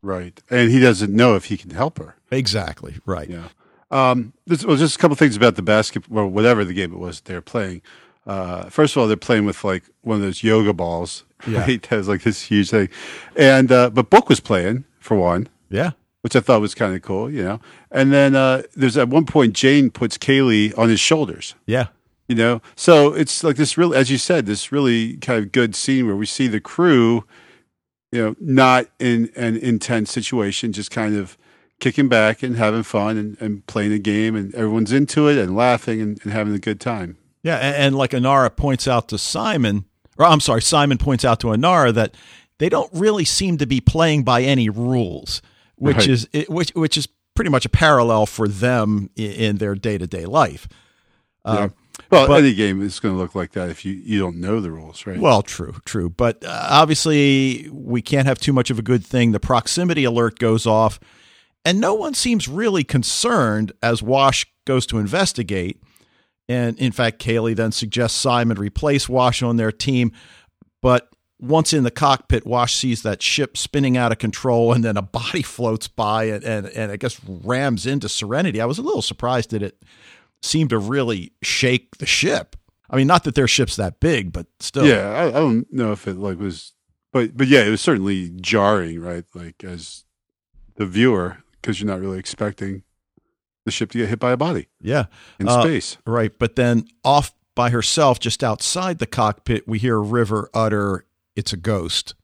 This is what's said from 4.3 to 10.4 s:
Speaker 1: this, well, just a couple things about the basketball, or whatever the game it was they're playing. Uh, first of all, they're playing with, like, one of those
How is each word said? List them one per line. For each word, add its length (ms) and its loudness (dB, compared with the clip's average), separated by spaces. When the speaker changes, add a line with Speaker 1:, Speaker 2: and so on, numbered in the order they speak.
Speaker 1:
this, 180 -2
well, 120 2
just 180 0
a 40 -14
couple 160 4
things 200 4
about 220 4
the 40 -8
basketball, 580 0
or 80 0
whatever 360 2
the 100 -6
game 200 -4
it 60 -14
was 220 -12
they're 200 -12
playing. 400 -8
Uh, 440 -8
first 260 2
of 60 2
all, 60 4
they're 100 2
playing 280 0
with, 180 -4
like, 200 -4
one 160 -4
of 60 -2
those 200 -6